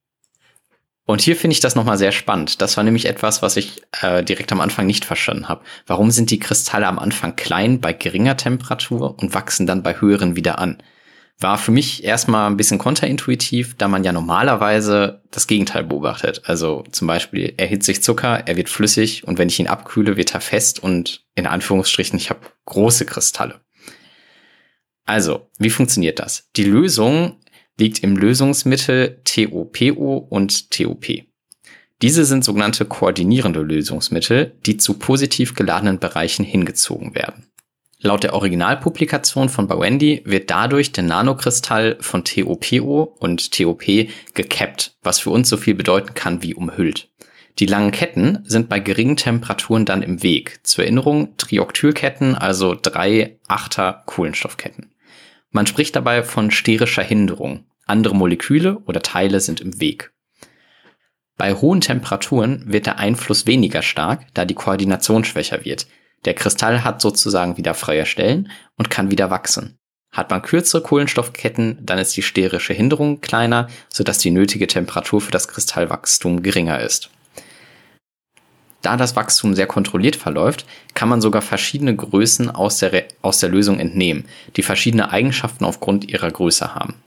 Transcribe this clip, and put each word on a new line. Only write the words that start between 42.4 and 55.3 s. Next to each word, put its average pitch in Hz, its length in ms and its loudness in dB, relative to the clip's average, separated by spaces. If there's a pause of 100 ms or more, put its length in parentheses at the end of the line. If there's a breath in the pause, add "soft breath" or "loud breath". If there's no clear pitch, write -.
O 87 100 -2
P 120 260 0
O 143 220 0
und 90 480 -4
T - 140 0
O 85 80 2
P 107 380 0 (240 loud breath)
gekappt, - 680 -4
was - 180 0
für - 100 -2
uns 120 180 2
so 107 80 2
viel 101 180 2
bedeuten 95 380 0
kann 87 300 -4
wie 82 120 -6
umhüllt. 85 540 -4 (500 soft breath)
Die 101 80 2
langen 101 260 2
Ketten 165 520 0
sind 113 240 0
bei 101 100 0
geringen 113 380 0
Temperaturen 113 680 0
dann 95 160 0
im 87 200 -6
Weg. - 420 0
Zur - 200 0
Erinnerung, 147 540 2
Trioctylketten, 135 960 0
also 92 460 0
drei 104 580 0 (100)
Achter - 580 -2
Kohlenstoffketten. - 840 -6 (600 soft breath)